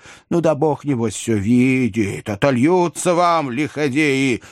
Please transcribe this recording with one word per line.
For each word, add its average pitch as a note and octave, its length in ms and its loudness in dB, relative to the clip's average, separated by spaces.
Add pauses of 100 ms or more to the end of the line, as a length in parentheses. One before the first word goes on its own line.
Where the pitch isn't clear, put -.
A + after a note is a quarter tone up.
(300)
Ну E3+ 120 0
да D#3+ 140 2
Бог, C#3+ 280 -2
небось, A#2 320 -2
всё A2+ 200 -2
видит, A2+ 960 0
отольются D3+ 840 0
вам, E3 380 0
лиходеи, C3+ 880 -2 (100)